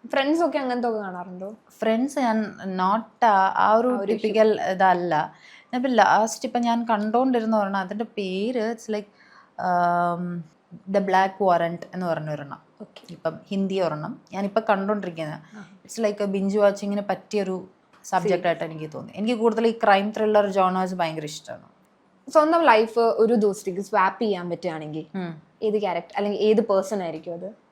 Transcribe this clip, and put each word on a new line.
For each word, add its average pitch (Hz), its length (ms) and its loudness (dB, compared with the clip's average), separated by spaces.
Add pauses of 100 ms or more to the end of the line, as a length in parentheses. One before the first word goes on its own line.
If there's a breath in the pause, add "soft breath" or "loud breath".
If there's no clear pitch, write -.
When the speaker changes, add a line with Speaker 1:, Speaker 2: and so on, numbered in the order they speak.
Speaker 1:
ഫ്രണ്ട്സ് 294 360 0
ഒക്കെ 294 140 -2
അങ്ങനത്തെ 247 300 -2
ഒക്കെ 220 100 -2
കാണാറുണ്ടോ? 190 560 -10 (240)
Speaker 2:
ഫ്രണ്ട്സ് 233 400 0
ഞാൻ 220 240 0 (220)
not 190 600 0
ആ, 190 320 4
ആ 196 160 4
ഒരു 240 160 4
Speaker 1:
ആ 247 100 0
ഒരു 196 140 -2
Speaker 2:
ടിപ്പിക്കൽ 220 500 2
ഇതല്ല. 180 520 2 (600 loud breath)
ഞാൻ - 20 -2
ഇപ്പൊ 254 120 0
ലാസ്റ്റ് 220 600 4
ഇപ്പൊ 240 120 0
ഞാൻ 233 300 0
കണ്ടോണ്ടിരുന്ന 220 680 2
ഒരെണ്ണം, 196 220 0
അതിന്റെ 208 240 -6
പേര് 214 720 -4
it's 220 220 -8
like, 208 100 -8 (540 soft breath)
um, 175 840 0 (500)
The 196 80 2
Black 190 480 2
Warrant 170 460 0
എന്ന് 180 120 -4
പറഞ്ഞ 156 240 -4
ഒരെണ്ണം. 143 320 -10 (180)
Speaker 1:
ഓക്കെ. - 320 -20
Speaker 2:
ഇപ്പം 160 260 -6 (100)
ഹിന്ദി 196 260 -2
ഒരെണ്ണം 165 460 -2 (120)
ഞാനിപ്പോ 202 380 -2
കണ്ടോണ്ടിരിക്കുന്ന. 185 720 -2 (120 loud breath)
Speaker 1:
ആ. 208 140 -18 (180 loud breath)
Speaker 2:
It's 220 220 -4
like 208 200 -2
a 196 80 -2
binge 196 240 0
watching-ിന് 202 480 2
പറ്റിയൊരു 185 600 -4 (360)
സബ്ജക്റ്റ് 180 340 0
Speaker 1:
ശരി. 180 80 -4
Speaker 2:
ആയിട്ട് 165 180 0
എനിക്ക് 156 300 -10
തോന്നി. 131 200 -12
എനിക്ക് 220 240 -2
കൂടുതൽ 226 280 2
ഈ 233 40 6
ക്രൈം 214 400 4
ത്രില്ലർ 214 360 2
ജോണേഴ്സ് 185 480 0
ഭയങ്കര 160 300 -4
ഇഷ്ടമാണ്. - 1040 -18
Speaker 1:
സ്വന്തം 320 320 4
ലൈഫ് 226 360 4
ഒരു 233 360 4
ദിവസത്തേക്ക് 196 460 0
സ്വാപ്പ് 202 420 0
ചെയ്യാൻ 180 280 -2
പറ്റുകയാണെങ്കിൽ 160 680 -8
Speaker 2:
ഉം. 165 240 -10 (200)
Speaker 1:
ഏത് 214 180 0
ക്യാരക്ടർ 175 360 -4
അല്ലെങ്കിൽ 202 240 -2
ഏത് 214 200 4
പേഴ്സൺ 196 420 0
ആയിരിക്കും 165 300 -8
അത്? 185 200 -12 (200)